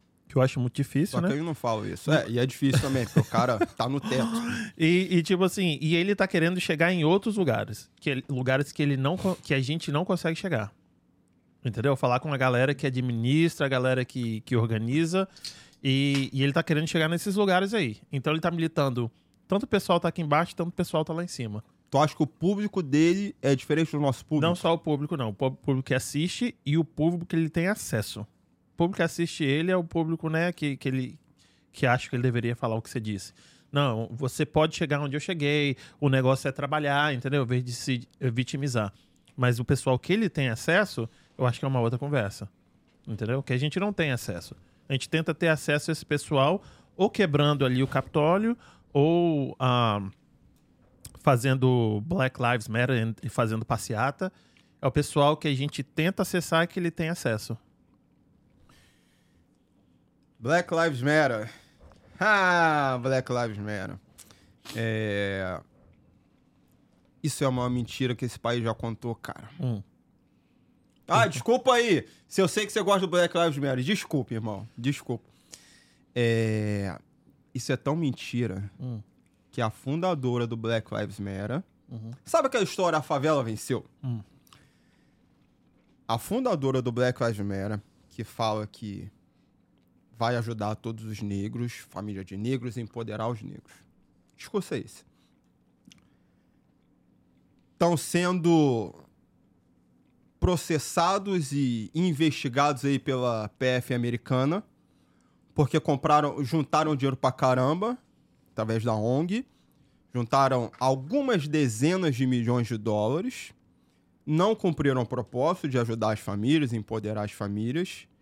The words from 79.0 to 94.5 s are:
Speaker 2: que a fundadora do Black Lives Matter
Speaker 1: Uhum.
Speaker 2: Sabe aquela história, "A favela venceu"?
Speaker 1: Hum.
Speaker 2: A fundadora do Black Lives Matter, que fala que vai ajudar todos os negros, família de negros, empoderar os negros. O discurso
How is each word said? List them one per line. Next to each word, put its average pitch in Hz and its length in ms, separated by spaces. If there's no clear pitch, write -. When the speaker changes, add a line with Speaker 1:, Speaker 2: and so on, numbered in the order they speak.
Speaker 2:
que - 100
a 113 100
fundadora 131 760
do 117 100
Black 113 380
Lives 104 240
Matter 101 440
Speaker 1:
Uhum. 113 200
Speaker 2:
Sabe 302 260
aquela 226 160
história, 170 340
"A 143 40
favela 143 400
venceu"? 110 400
Speaker 1:
Hum. 120 160
Speaker 2:
A 113 120
fundadora 151 640
do 120 100
Black 123 320
Lives 110 160
Matter, 101 400
que - 140
fala 107 420
que 101 440
vai 120 180
ajudar 107 380
todos 110 320
os 110 160
negros, 107 500
família 98 500
de 95 140
negros, 120 400
empoderar 110 520
os 113 120
negros. - 320
O - 20
discurso - 380